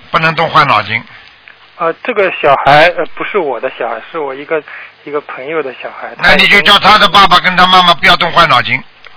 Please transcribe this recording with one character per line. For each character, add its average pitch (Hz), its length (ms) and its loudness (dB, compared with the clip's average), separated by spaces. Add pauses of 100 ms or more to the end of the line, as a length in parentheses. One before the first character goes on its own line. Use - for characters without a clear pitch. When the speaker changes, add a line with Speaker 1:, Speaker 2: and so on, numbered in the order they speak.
(120)
Speaker 1:
不 165 80 -2
能 160 160 -2
动 165 140 -2
坏 151 160 2
脑 117 160 2
筋。 110 200 -6 (760)
Speaker 2:
啊， 165 160 -4 (100)
这 254 100 -6
个 208 160 0 (120)
小 147 120 4 (120)
孩， 147 220 6
呃， 175 180 -4 (100)
不 - 80 -10
是 - 140 -6
我 139 220 -4
的 127 200 -6
小 123 80 -6
孩， 113 140 -8 (100)
是 170 80 -10
我 135 160 -8
一 139 80 -14
个， 156 180 -4 (440)
一 147 60 -14
个 147 100 -4
朋 - 260 -14
友 156 160 -4
的 131 180 -10
小 123 80 -12
孩。 117 280 -14
Speaker 1:
那 180 180 0
你 190 120 2
就 196 140 2
叫 202 160 4
他 208 200 4
的 202 100 2
爸 202 180 4
爸 185 140 4
跟 180 160 -2
他 180 100 4
妈 185 160 4
妈 175 120 2
不 170 120 -4
要 180 120 4
动 175 160 -2
坏 165 140 4
脑 127 140 2
筋。 113 220 -4 (340)